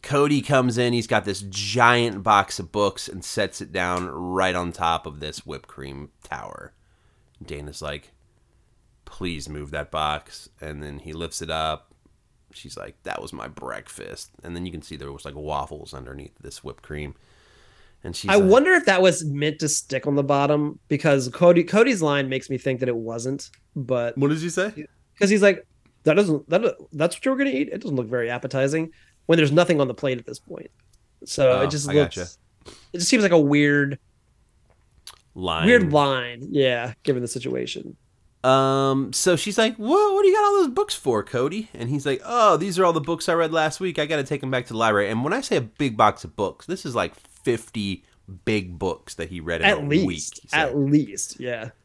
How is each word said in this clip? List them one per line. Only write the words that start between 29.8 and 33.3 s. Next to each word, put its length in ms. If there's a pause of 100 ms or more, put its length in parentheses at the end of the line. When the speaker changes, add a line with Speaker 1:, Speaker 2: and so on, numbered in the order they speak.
Speaker 2:
on 80
the 60
plate 240
at 80
this 120
point. 320 (540)
So 260
Speaker 1:
Oh, 120
Speaker 2:
it 80
just 180
Speaker 1:
I 60
Speaker 2:
looks, 220
Speaker 1:
gotcha. 140 (600)
Speaker 2:
it 60
just 100
seems 140
like 100